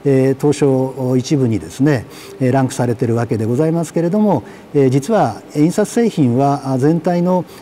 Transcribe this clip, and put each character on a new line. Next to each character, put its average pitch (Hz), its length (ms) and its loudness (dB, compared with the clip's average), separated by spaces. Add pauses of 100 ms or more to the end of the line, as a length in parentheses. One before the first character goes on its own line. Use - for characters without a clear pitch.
え 135 260 4
ー、 135 80 -4
東 147 200 0
証 131 580 0
一 127 180 -2
部 131 140 2
に 107 100 -2
で 80 100 -12
す - 120 -8
ね、 135 240 2 (340)
え 127 120 2
ー、 - 20 -
ラ 135 80 4
ン 131 80 2
ク - 40 -10
さ 127 120 -2
れ 120 100 -2
て 123 80 -6
い 117 60 0
る 113 60 0
わ 117 120 -2
け 117 100 -4
で 110 80 -4
ご 120 120 -2
ざ 156 100 0
い 160 60 0
ま 170 100 -2
す 156 100 -10
け 170 80 -2
れ 170 80 -2
ど 208 100 0
も、 196 240 0 (300)
え 139 120 4
ー、 131 40 4
実 139 240 0
は 139 280 0 (160)
印 156 160 2
刷 208 180 -2
製 233 180 0
品 123 280 2
は、 139 340 0
あ、 131 60 0
全 156 240 2
体 175 200 0
の、 180 220 0 (180)